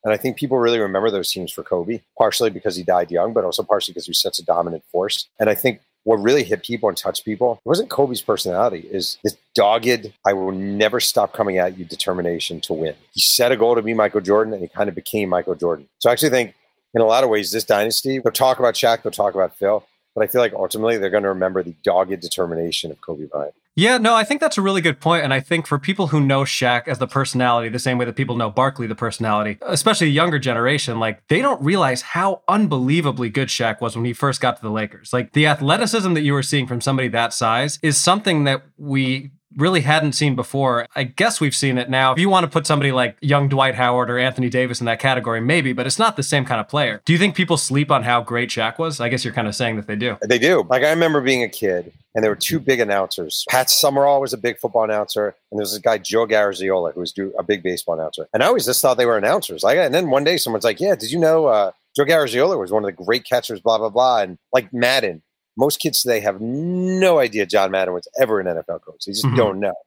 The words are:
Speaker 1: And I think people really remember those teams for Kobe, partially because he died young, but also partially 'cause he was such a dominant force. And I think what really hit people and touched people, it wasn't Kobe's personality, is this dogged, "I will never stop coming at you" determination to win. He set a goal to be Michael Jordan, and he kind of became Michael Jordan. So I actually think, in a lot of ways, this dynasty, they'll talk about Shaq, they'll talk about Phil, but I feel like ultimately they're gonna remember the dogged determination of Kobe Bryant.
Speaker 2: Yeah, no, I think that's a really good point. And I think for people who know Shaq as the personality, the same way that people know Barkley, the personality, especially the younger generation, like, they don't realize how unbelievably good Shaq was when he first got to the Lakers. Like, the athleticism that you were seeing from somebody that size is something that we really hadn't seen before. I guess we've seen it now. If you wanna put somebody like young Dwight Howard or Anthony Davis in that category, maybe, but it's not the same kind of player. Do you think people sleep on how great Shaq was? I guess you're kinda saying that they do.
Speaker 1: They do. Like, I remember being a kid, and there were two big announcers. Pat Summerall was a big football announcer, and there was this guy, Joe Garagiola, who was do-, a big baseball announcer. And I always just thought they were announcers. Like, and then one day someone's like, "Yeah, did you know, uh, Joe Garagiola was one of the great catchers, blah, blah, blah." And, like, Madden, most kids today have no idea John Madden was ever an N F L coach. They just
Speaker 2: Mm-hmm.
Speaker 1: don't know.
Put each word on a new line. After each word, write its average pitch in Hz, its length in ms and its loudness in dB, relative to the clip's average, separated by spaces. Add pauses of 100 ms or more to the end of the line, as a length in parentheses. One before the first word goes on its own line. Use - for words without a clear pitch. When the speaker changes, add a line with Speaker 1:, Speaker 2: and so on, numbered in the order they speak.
Speaker 1:
And 107 80 0
I 107 60 2
think 131 200 -4
people 131 200 -2
really 117 220 2
remember 101 320 0
those 95 200 -4
teams 87 200 -8
for - 100 -12
Kobe, 90 380 -4 (180)
partially 110 320 2
because 90 260 -4
he 92 60 -6
died 90 300 0
young, 92 220 0
but 110 120 0
also 90 160 -2
partially 98 320 -2
'cause 87 140 -10
he - 20 -14
was 82 100 -2
such - 200 -2
a 87 40 -12
dominant 85 480 -2
force. 92 360 -2 (120)
And 107 80 2
I 104 60 2
think 113 260 -2 (260)
what 110 120 2
really 120 260 2
hit 98 200 -4
people 110 260 -2
and 87 80 -4
touched - 260 -6
people, 113 300 -2 (120)
it 117 40 -6
wasn't 196 200 0
Kobe's 127 320 0
personality, 95 720 -2
is 95 320 -6
this - 140 -4 (180)
dogged, 113 560 2 (140)
"I 98 80 4
will 95 180 -2
never 101 480 0
stop - 340 0
coming 98 260 -2
at 92 180 0
you" 90 80 -12
determination 85 760 -4
to - 120 -6
win. 78 220 -4 (180)
He - 80 -2
set 123 320 2
a - 20 4
goal 117 200 4
to 117 60 2
be 110 120 -4
Michael 107 280 2
Jordan, 107 320 2
and 95 80 -8
he 85 60 -6
kind 101 220 -2
of 85 60 -10
became 101 340 -2
Michael 90 260 0
Jordan. 80 320 -2 (120)
So 120 100 2
I 123 40 4
actually 139 180 0
think, 120 240 -2 (380)
in 117 80 2
a 113 40 6
lot 120 180 4
of 123 60 2
ways, 104 220 0
this 110 120 -4
dynasty, 113 560 0
they'll 113 140 0
talk 131 260 2
about 120 140 2
Shaq, 117 300 0
they'll 107 80 -4
talk 101 220 -2
about 92 220 -2
Phil, 101 280 0 (300)
but 110 100 0
I 101 40 0
feel 123 140 2
like 107 120 0
ultimately 110 440 -2
they're 98 120 -2
gonna 98 200 0
remember 92 340 -2
the 87 100 -10 (100)
dogged 92 360 0
determination 85 720 -4
of - 80 -16
Kobe 78 260 -10
Bryant. 73 280 -8 (220)
Speaker 2:
Yeah, 226 220 2
no, 226 160 2
I 220 100 4
think 277 160 -4
that's 302 200 0
a - 20 0
really 196 200 0
good 160 180 0
point. 165 240 2
And 135 100 0
I 135 60 2
think 165 260 -2
for 143 140 -2
people 185 260 -2
who 151 160 2
know 139 220 2
Shaq 123 440 0
as 123 120 -4
the 127 80 -2
personality, 123 640 0
the 120 100 -6
same 127 180 -2
way 123 80 0
that 113 100 -6
people 123 200 -4
know 113 160 -2
Barkley, 135 340 0
the 110 80 -6
personality, 107 720 -2
especially 190 460 2
the 139 40 2
younger 156 240 2
generation, 123 640 0
like, 110 280 -4
they 156 140 2
don't - 180 0
realize 143 440 0
how 185 440 -2
unbelievably 147 840 2
good 135 160 -2
Shaq 113 340 -2
was 113 140 -4
when 117 100 -2
he 120 80 -4
first 135 280 -2
got 123 160 0
to - 40 -18
the 110 80 -8
Lakers. 107 420 -6
Like, 123 220 -2
the 151 140 4
athleticism 185 640 2
that 151 80 2
you 143 120 2
were 139 100 0
seeing 135 240 0
from 120 140 -4
somebody 131 260 0
that 117 260 0
size 123 480 0
is 151 160 2
something 180 460 2
that 135 180 2 (160)
we 135 540 -2 (240)
really 165 260 2
hadn't 151 320 2
seen 143 220 2
before. 123 500 0 (100)
I 139 80 -2
guess 143 360 0
we've 143 140 0
seen 131 260 0
it 123 100 -4
now. 131 240 4
If 151 60 0
you 190 100 2
wanna 180 180 4
put 151 200 -2
somebody 143 240 2
like 123 300 0
young 143 280 2
Dwight 135 260 2
Howard 123 340 2
or 123 100 -2
Anthony 127 300 0
Davis 123 320 0
in 120 40 -2
that 113 140 0
category, 120 420 0
maybe, 135 320 0
but 127 140 -4
it's 131 120 -4
not 220 160 2
the 139 80 -4
same 139 220 0
kind 117 140 -2
of 104 80 -6
player. 123 380 -2
Do 160 80 4
you 165 60 4
think 185 160 2
people 170 220 2
sleep 143 340 0
on 127 120 2
how 120 180 2
great 120 280 -4
Shaq 113 300 -4
was? 160 200 -4
I 120 100 -2
guess 123 160 -2
you're 110 80 -4
kinda 107 200 -2
saying 113 240 -2
that 101 100 -8
they 107 80 -6
do. 110 260 -4
Speaker 1:
They 110 180 2
do. 139 300 4
Like, 127 140 2
I 151 60 2
remember 160 320 2
being 127 220 2
a 104 60 -4
kid, 90 440 -2 (220)
and 110 80 2
there 107 80 2
were 101 40 -2
two 160 240 -2
big 131 200 0
announcers. 95 680 -2
Pat 127 220 2
Summerall 139 520 2
was 127 120 -4
a 120 60 -8
big 113 180 -4
football 113 280 0
announcer, 104 500 -2 (160)
and 104 80 -4
there 104 40 -2
was 95 100 -6
this 107 80 -10
guy, 110 180 0
Joe 110 260 0
Garagiola, 95 680 0
who 90 60 -8
was 85 100 -6
do-, 95 260 -6
a 92 60 -4
big 95 180 -2
baseball 87 320 -4
announcer. 80 400 -8
And 110 80 0
I 160 60 0
always 233 180 2
just 127 160 0
thought 127 160 2
they 123 80 2
were 117 140 2
announcers. 98 420 -2
Like, 120 160 4
and 147 160 2
then 170 160 0
one 135 140 2
day 170 140 2
someone's 110 260 -4
like, 110 160 0
"Yeah, 190 160 2
did 113 160 -10
you 170 80 -2
know, 160 260 4
uh, 104 260 4 (240)
Joe 143 100 4
Garagiola 147 520 2
was 92 140 -4
one 107 120 2
of 101 40 -2
the 90 160 -8
great 113 200 0
catchers, 120 380 -4
blah, 113 160 2
blah, 107 120 -2
blah." 120 320 2
And, 92 160 -4 (140)
like, 127 220 0
Madden, 117 480 0 (360)
most 143 220 2
kids 147 240 -2
today 117 160 0
have 101 220 -2
no 180 760 0
idea 107 280 0
John 98 240 2
Madden 95 240 0
was 87 120 -10 (120)
ever 110 200 2
an 90 80 -4
N 82 120 -2
F - 100 -12
L 82 100 -8
coach. - 260 -18
They 101 60 -10
just 107 140 -4
Speaker 2:
Mm-hmm. 120 100 2
Speaker 1:
don't 104 240 2
know. 98 140 -2 (140)